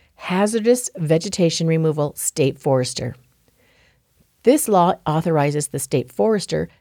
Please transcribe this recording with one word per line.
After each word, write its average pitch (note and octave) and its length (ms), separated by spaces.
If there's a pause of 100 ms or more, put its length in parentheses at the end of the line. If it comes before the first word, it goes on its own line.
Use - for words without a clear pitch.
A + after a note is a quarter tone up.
(140)
Hazardous A3 800
Vegetation E3+ 720
Removal D#3 480
State - 460
Forester. B2+ 560 (1300)
This C4 260
law F#3 240 (120)
authorizes D3+ 600
the C#3+ 120
state B2+ 300
forester F#3 600 (120)